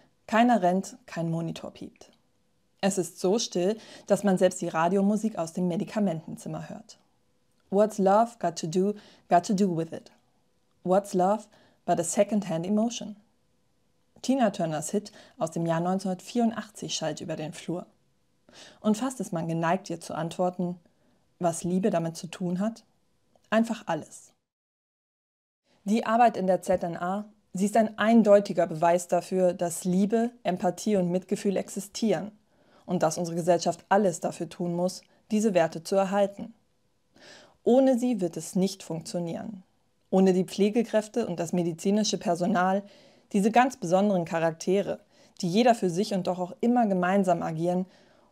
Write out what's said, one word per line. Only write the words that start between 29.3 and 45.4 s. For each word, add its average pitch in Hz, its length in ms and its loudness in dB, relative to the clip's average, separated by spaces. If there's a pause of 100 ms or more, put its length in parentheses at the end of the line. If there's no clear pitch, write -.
dass 175 300 -6
Liebe, 208 460 2 (120)
Empathie 180 540 -2
und 175 140 0
Mitgefühl 185 460 -2
existieren 196 760 -4 (520)
und 180 180 -2
dass 160 140 2
unsere 170 180 -4
Gesellschaft 175 540 0
alles 196 320 2
dafür 170 300 -8
tun 175 260 -6
muss, 180 240 -4 (300)
diese 214 240 2
Werte 165 280 2
zu 196 140 -2
erhalten. 196 560 0 (1120)
Ohne 262 340 6
sie 240 220 -2
wird 170 160 -2
es 160 200 -8
nicht 190 260 0
funktionieren. 170 800 -8 (480)
Ohne 190 240 6
die 185 100 2
Pflegekräfte 214 840 0
und 170 140 -6
das 165 140 -4
medizinische 185 640 0
Personal, 180 640 0 (500)
diese 208 180 2
ganz 254 280 4
besonderen 185 480 2
Charaktere, 165 760 -2 (400)